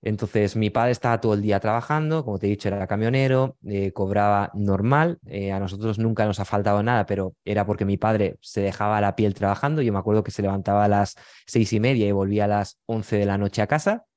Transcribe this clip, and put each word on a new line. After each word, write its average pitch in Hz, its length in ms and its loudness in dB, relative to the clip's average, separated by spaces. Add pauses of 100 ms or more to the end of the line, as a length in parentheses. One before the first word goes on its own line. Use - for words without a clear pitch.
Entonces, 104 520 0
mi 107 120 0
padre 120 220 2
estaba 117 300 0
todo 110 140 2
el 101 80 0
día 101 180 2
trabajando, 151 640 -2
como 101 160 -6
te 101 80 0
he - 20 2
dicho, 104 160 -2
era 98 220 -4
camionero, 131 760 0
eh, 98 280 -2
cobraba 101 600 2
normal, 113 720 0
eh, 98 260 -6
a 98 80 -4
nosotros 101 400 -4
nunca 110 260 0
nos 104 140 -2
ha 101 40 -4
faltado 104 380 0
nada, 113 240 0
pero 98 380 -4
era 101 200 0
porque 101 200 -2
mi 98 140 0
padre 107 420 0
se - 220 -8
dejaba 104 380 0
la 101 140 2
piel 107 180 2
trabajando. 120 480 0
Yo 117 120 0
me 98 80 -2
acuerdo 107 240 2
que - 80 -8
se 104 100 -6
levantaba 98 420 2
a 104 40 4
las 101 260 2 (320)
seis 113 260 0
y 110 60 0
media 113 300 2
y - 20 2
volvía 101 360 0
a - 20 2
las 104 380 -2
once 113 300 -2
de 101 100 2
la 98 120 0
noche 101 240 0
a 104 60 0
casa. 202 360 -2 (120)